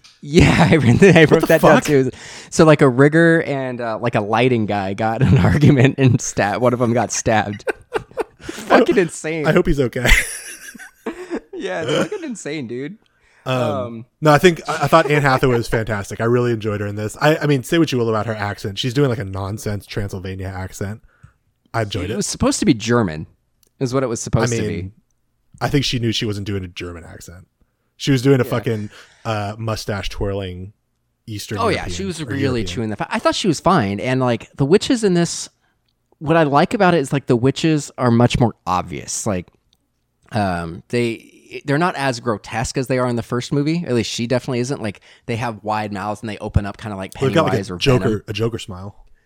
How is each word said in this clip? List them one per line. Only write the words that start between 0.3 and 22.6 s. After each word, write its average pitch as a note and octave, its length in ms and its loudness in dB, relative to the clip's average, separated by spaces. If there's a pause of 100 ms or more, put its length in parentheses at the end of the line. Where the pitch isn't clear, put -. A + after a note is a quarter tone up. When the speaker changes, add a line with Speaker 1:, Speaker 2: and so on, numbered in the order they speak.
Speaker 1:
<laughs> - 40 2
I E3+ 40 6
read, - 280 4
I F3 180 8
wrote D3+ 100 8
Speaker 2:
What D#3+ 100 4
the - 60 0
Speaker 1:
that D#3+ 160 4
down E3 140 8
Speaker 2:
fuck? - 80 2
Speaker 1:
too. C3+ 260 2 (400)
So, D#3+ 160 6
like, D3+ 160 8
a C#3+ 60 6
rigger D#3+ 560 6
and, B2+ 360 -6
uh, A2+ 180 -4
like, A#2 160 -2
a A2+ 60 2
lighting A2 460 2
guy G2+ 260 -2
got A2+ 300 -2
in - 60 4
an C3 100 6
<laughs> - 80 4
argument C#3 500 6
and C3 240 4
stab-, G#2 400 -2
one B2 140 2
of A#2+ 60 -4
them A#2 120 2
got A#2 200 -2
stabbed. G#2 520 -2 (300)
<laughs> - 460 -10
Fucking - 580 2
insane. D#3+ 480 -2
Speaker 2:
I D#3 60 2
hope F3 140 2
he's C#3+ 140 2
okay. A#2+ 300 -2
<laughs> - 80 6 (1400)
Speaker 1:
Yeah, G#3+ 260 -6
it's - 280 -2
fucking G4+ 140 -8
insane, D#3 420 -10
dude. C3+ 320 -10 (480)
Speaker 2:
Um, B2+ 160 0
Speaker 1:
Um, B2 440 -4 (140)
Speaker 2:
no, D3+ 120 6
I C#3+ 60 6
think, E3+ 300 4
I, D3+ 160 -2
I - 40 0
thought D#3+ 220 4
Anne D3 120 4
Hathaway C3 340 2
was A#2 120 -2
fantastic. G#2+ 520 -4
I A#2 40 -2
really A#2+ 280 2
enjoyed G#2 280 -4
her G#2 60 -4
in G2+ 100 -8
this. G#2+ 240 -8
I, D3+ 160 4
I D3+ 100 -4
mean, C#3 160 0
say E3+ 160 0
what D#3+ 140 2
you B2+ 60 0
will A2+ 100 0
about G#2+ 180 -2
her A2 80 -4
accent. G#2 440 -6
She's B2+ 160 -2
doing, C#3 140 2
like, A2+ 100 -2
a G2+ 60 -8
nonsense G2 640 -6
Transylvania F#2+ 600 -8
accent. F#2+ 540 -10 (680)
I A2+ 100 -2
enjoyed F#2+ 220 -6
Speaker 1:
It F#2 60 -6
Speaker 2:
it. - 60 -4
Speaker 1:
was G3+ 100 -4
supposed - 340 0